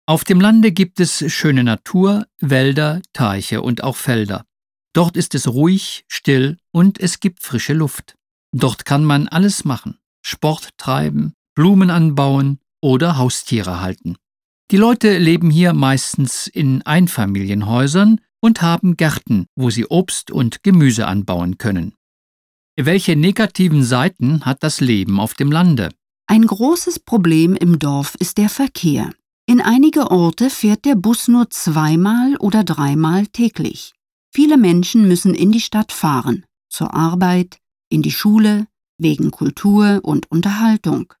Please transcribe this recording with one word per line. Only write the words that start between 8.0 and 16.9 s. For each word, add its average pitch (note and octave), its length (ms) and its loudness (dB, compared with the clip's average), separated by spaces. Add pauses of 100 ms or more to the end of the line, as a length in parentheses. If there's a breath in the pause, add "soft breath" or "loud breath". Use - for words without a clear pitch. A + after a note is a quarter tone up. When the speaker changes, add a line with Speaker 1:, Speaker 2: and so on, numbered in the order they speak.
Speaker 1:
Dort - 320 -2
kann C#3+ 200 0
man D3 220 0
alles F#3+ 380 -2
machen. - 340 -8 (240)
Sport - 560 -6
treiben, D3 560 -4 (220)
Blumen F#3+ 340 4
anbauen C#3 680 0 (200)
oder C3 360 0
Haustiere G#2+ 640 -4
halten. F2+ 340 -8 (560)
Die G3 60 2
Leute G#3+ 420 2
leben E3+ 320 2
hier E3+ 220 4
meistens C3+ 760 -2
in C3+ 360 -2
Einfamilienhäusern B2+ 1400 0 (180)